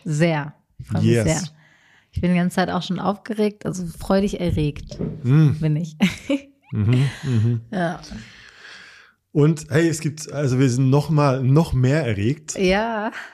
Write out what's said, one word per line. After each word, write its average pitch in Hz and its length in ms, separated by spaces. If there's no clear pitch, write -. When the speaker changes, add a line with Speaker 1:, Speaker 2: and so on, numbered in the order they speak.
Speaker 1:
Sehr. 151 500
Ich - 80
freu 104 100
mich 107 100
Speaker 2:
Yes. 113 180
Speaker 1:
sehr. - 160
Ich - 100
bin 175 100
die 180 60
ganze 175 180
Zeit 175 160
auch 180 100
schon 175 180
aufgeregt, 208 680
also 185 180
freudig 196 540
erregt 156 580
Speaker 2:
Mm. 143 360
Speaker 1:
bin 156 160
ich. 147 260
<laughs> 190 60
Speaker 2:
Mhm, 120 340
mhm. 117 380
Speaker 1:
Ja. 180 300
Speaker 2:
Und 151 380
hey, 165 180
es 160 120
gibt, - 340
also 135 260
wir 135 100
sind 131 200
noch 143 200
mal, 143 340
noch 143 300
mehr 131 320
erregt. 110 520
Speaker 1:
Ja. 208 540